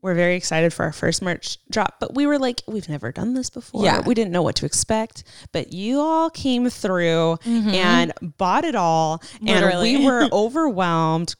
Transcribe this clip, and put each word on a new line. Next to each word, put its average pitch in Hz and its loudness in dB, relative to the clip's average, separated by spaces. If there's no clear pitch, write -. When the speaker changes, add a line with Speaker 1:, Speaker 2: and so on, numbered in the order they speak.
Speaker 1:
were 185 -2
very 175 2
excited 165 0
for - -4
our 160 -2
first - -2
merch - -6
drop, - -2
but - -8
we 277 0
were 294 2
like, 254 -2
"We've 214 -8
never 143 -6
done 226 -4
this 254 -4
before." - -8
Speaker 2:
Yeah. 175 2
Speaker 1:
We 247 2
didn't 220 0
know 175 0
what 135 0
to - -4
expect, - -4
but - -6
you 214 -2
all 320 0
came 247 0
through 165 0
Speaker 2:
Mm-hmm. 226 0
Speaker 1:
and 175 2
bought 196 2
it 302 -2
all. 165 2
Speaker 2:
Literally. 190 2
Speaker 1:
And 277 4
we 269 6
were 247 4
<laughs> - -4
overwhelmed. 180 0